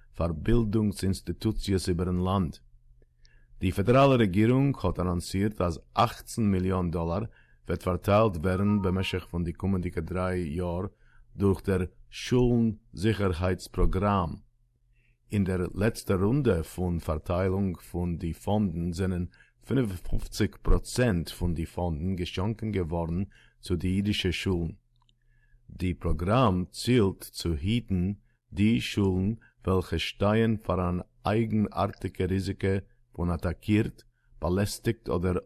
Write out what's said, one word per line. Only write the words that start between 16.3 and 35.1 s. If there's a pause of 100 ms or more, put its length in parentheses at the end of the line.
von
Verteilung
von
die
Fonden
sind (320)
fünfundfünfzig
Prozent
von
die
Fonden
geschenkt
geworden (280)
zu
die
jüdische
Schulen. (920)
Die
Programm
zielt
zu
hüten, (300)
die
Schulen, (220)
welche
stehen
vor
ein (180)
eigenartige
Risiko (320)
von
attackiert, (340)
belästigt